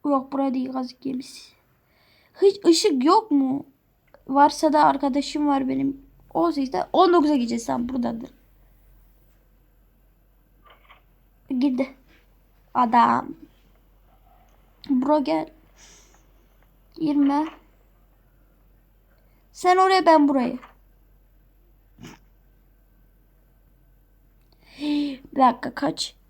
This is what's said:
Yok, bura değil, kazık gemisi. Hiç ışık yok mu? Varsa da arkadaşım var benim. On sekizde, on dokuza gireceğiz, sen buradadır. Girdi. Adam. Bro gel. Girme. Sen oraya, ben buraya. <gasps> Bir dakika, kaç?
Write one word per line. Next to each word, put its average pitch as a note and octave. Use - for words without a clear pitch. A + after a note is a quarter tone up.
Yok, C4+
bura C4+
değil, B3+
kazık B3+
gemisi. -
Hiç G4
ışık E4
yok G4+
mu? C#4
Varsa C#4+
da D4+
arkadaşım C#4+
var C4+
benim. C4+
On E4
sekizde, C4+
on F4+
dokuza D4+
gireceğiz, A#3
sen B3
buradadır. A#3+
Girdi. C4
Adam. A3
Bro C4+
gel. D#4
Girme. D4
Sen F#4
oraya, F#4+
ben D#4
buraya. B3+
<gasps> -
Bir C#4+
dakika, A#3+
kaç? -